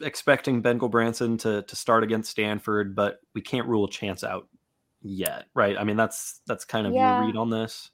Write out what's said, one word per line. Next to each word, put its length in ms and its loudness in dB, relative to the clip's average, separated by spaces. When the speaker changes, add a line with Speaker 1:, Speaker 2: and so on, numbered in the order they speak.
Speaker 1:
expecting 600 2
Ben 200 2
Gulbranson 600 2
to, 220 0
to 140 -12
start 260 4
against 300 -2
Stanford, 640 0
but 240 0
we 80 -6
can't 260 -4
rule 180 2
Chance 380 -6
out 240 -8
yet, 420 -6
right? 240 4
I 60 -2
mean, 120 0
that's, 500 -2
that's 180 -6
kind 240 -4
of 60 -2
Speaker 2:
Yeah. 240 4
Speaker 1:
your 80 0
read 100 -2
on 140 -2
this. 440 -6